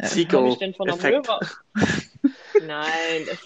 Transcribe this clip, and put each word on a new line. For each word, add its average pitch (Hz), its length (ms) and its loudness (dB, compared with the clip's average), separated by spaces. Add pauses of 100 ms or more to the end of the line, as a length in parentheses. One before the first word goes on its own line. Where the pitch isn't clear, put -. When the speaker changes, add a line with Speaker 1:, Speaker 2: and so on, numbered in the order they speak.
Speaker 1:
Seagull 170 380 2
Speaker 2:
Wo 127 60 4
hab 127 60 4
ich 123 60 -2
denn 190 160 -6
von 190 140 -4
einer 175 80 -2
Speaker 1:
Effekt. 254 320 2
Speaker 2:
Möwe? 330 120 -2 (340)
Speaker 3:
<laughs> - 320 0 (520)
Speaker 2:
Nein, 160 680 -2
das, - 200 -8